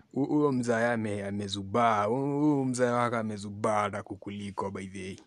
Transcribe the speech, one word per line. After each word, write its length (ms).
Hu-, 140
huyo 260
mzee 340
ame-, 380
amezubaa. 800
Hu-, 360
huyo 240
mzee 200
wako 320
amezubaa 640
hata 200
kukuliko 680
by 160
the 160
way. 140